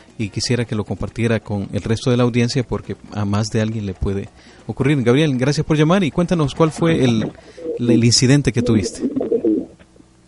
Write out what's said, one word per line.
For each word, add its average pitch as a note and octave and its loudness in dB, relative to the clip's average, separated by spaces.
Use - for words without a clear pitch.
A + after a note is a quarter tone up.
y A2 -4
quisiera A#2 -2
que A#2+ -4
lo G#2 -2
compartiera A2 -2
con G2 -6
el G2+ -4
resto A2 0
de A#2+ 2
la B2 2
audiencia A#2+ 0
porque G#2 -8
a G#2 -4
más G2+ 0
de A2+ -2
alguien A2 -4
le F#2+ -6
puede G2 -4
ocurrir. C3 0
Gabriel, C3 2
gracias C#3+ 0
por D#3 2
llamar E3+ 2
y C#3+ 0
cuéntanos E3+ 0
cuál D#3+ 2
fue E3 0
el, A2+ 2
el A#2 4
incidente C3 4
que - 0
tuviste. A2 0